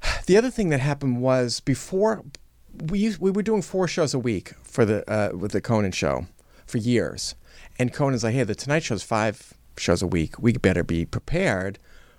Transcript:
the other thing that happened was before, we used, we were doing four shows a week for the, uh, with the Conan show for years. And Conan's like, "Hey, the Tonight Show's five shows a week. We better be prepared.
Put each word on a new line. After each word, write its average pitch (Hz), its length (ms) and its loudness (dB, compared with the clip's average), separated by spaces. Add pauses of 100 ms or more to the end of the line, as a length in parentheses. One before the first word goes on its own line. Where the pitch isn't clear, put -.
(280)
the 185 100 6
other 247 120 4
thing 202 200 0
that 143 100 4
happened 135 420 0
was 127 380 2
before, 190 640 0 (680)
we 202 100 0
used, 208 200 0
we 190 120 2
were 208 120 0
doing 214 180 0
four 185 260 -2
shows - 260 0
a 135 60 0
week 110 340 -4 (100)
for - 220 2
the, 104 260 0
uh, 104 240 0
with 98 160 -4
the 107 100 0
Conan 104 300 2
show 71 360 -2 (380)
for - 120 -6
years. 107 580 -2 (420)
And 123 160 0
Conan's 135 300 0
like, 113 100 2
"Hey, 131 100 2
the 101 120 -2
Tonight 147 280 -2
Show's - 200 -4
five 107 500 -2 (240)
shows 90 240 2
a 92 60 0
week. 80 320 -2
We 117 140 4
better 90 300 2
be 85 220 0
prepared. 104 760 -2 (400)